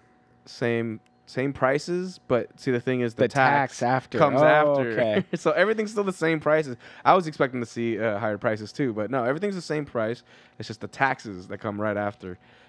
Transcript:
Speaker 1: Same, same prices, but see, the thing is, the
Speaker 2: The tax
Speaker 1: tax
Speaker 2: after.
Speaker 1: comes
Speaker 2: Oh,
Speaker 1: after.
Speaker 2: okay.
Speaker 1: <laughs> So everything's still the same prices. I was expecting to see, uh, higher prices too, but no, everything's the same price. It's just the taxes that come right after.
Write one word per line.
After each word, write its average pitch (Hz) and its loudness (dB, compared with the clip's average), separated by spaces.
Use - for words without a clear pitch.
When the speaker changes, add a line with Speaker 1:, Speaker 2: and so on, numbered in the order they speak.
Speaker 1:
Same, 117 -4
same 135 -4
prices, 175 -2
but 120 0
see, - -2
the 120 2
thing 127 0
is, 117 -2
the 127 2
Speaker 2:
The 120 4
tax 139 2
Speaker 1:
tax - -2
Speaker 2:
after. 127 0
Speaker 1:
comes 139 4
Speaker 2:
Oh, 156 8
Speaker 1:
after. 147 4
Speaker 2:
okay. 113 0
Speaker 1:
<laughs> 175 -4
So 165 0
everything's 208 0
still 208 -2
the 185 -2
same 160 0
prices. 147 0
I 151 8
was 180 2
expecting 131 -2
to 120 -2
see, 117 -4
uh, 107 0
higher 107 -2
prices 107 -4
too, 131 -2
but 104 -4
no, 127 0
everything's 175 -2
the 180 -6
same 151 -4
price. 117 -4
It's 110 -12
just 110 -12
the 104 -10
taxes 104 -4
that 101 -10
come 104 -8
right 107 -2
after. 98 -8